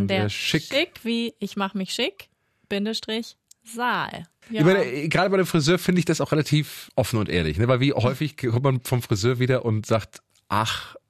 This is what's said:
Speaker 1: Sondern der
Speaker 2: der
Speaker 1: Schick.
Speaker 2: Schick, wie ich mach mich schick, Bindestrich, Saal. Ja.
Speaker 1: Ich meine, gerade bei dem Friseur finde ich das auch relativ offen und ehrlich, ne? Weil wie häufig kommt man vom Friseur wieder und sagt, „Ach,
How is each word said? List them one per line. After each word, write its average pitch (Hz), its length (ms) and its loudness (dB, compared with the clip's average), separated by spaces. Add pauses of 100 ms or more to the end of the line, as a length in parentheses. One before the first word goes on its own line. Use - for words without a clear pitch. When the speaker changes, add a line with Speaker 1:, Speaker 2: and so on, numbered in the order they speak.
Speaker 1:
Sondern 196 60 0
der 190 140 0
Speaker 2:
der 104 80 0
Speaker 1:
Schick. - 340 -2
Speaker 2:
Schick, 311 400 -2
wie 233 340 -2
ich - 180 -8
mach 196 180 -4
mich 190 180 -4
schick, - 360 -6 (400)
Bindestrich, 220 680 -4 (280)
Saal. 226 600 -4 (260)
Ja. 220 100 -2
Speaker 1:
Ich 151 40 6
meine, 160 440 2
gerade 175 200 2
bei 190 80 2
dem 185 100 4
Friseur 165 320 2
finde 180 200 2
ich 170 80 0
das 156 160 0
auch 139 100 -2
relativ 151 640 0
offen 117 220 0
und 101 100 0
ehrlich, 80 300 0
ne? 120 100 2
Weil 127 120 4
wie 139 120 2
häufig 131 460 -2
kommt 123 240 0
man 131 180 2
vom 123 220 0
Friseur 120 360 0
wieder 127 280 2
und 107 180 0
sagt, - 380 -2 (260)
„Ach, - 480 -2 (140)